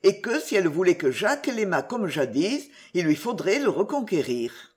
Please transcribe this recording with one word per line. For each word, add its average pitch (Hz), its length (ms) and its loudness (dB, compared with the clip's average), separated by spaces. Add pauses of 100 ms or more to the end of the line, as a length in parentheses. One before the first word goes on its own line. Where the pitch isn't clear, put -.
et 190 180 4
que, 240 200 -2
si - 160 -4
elle 185 100 4
voulait 175 300 4
que 139 160 0
Jacques 262 340 0
l'aimât 202 360 0
comme 226 260 -4
jadis, 151 600 -2 (260)
il 175 100 2
lui 208 100 4
faudrait 214 460 -2
le 269 80 0
reconquérir. 156 840 -2 (240)